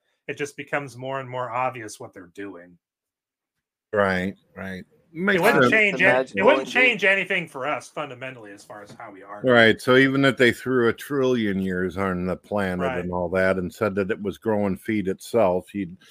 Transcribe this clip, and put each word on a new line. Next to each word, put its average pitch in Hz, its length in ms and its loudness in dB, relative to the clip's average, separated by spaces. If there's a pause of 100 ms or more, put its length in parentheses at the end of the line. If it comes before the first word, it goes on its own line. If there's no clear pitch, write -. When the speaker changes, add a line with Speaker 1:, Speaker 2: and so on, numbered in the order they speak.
(260)
Speaker 1:
it 139 100 -10
just 143 200 -8
becomes 139 400 -8
more 131 240 -8
and 127 100 -12
more 123 200 -6
obvious 120 500 -6
what 113 120 -18
they're 90 220 -20
doing. 90 440 -16 (1120)
Speaker 2:
Right, 95 420 0 (200)
right. 92 300 -12 (480)
Speaker 1:
It - 20 2
Speaker 2:
Makes 175 60 2
Speaker 1:
wouldn't 196 240 4
Speaker 2:
sense. - 0 -
Speaker 1:
change 196 380 2
it. - 0 -
Speaker 3:
Imagine 247 340 2
Speaker 1:
It 196 80 0
wouldn't 247 60 6
Speaker 3:
what 294 180 2
Speaker 1:
change 240 360 2
anything 190 440 0
for 131 180 -8
us 139 220 -6
fundamentally 131 640 -12
as 101 120 -20
far 107 180 -18
as - 100 -20
how - 180 -16
we 95 120 -20
are. - 200 -16
Speaker 2:
Right. 117 380 8
So 127 160 6
even 135 280 4
if 131 140 2
they 123 120 6
threw 120 380 0
a 107 60 2
trillion 127 680 -2
years 92 380 -4
on 92 260 -2
the 90 120 -2
planet 95 420 -4
Speaker 1:
Right. 90 180 -4
Speaker 2:
and 90 160 -6
all 90 180 -4
that 95 280 2
and 90 140 -6
said 104 240 -4
that 98 140 -2
it 101 120 -8
was 95 160 -6
growing 104 400 -2
feet 104 300 -4
itself, 92 680 0
you'd, 92 200 -8 (160)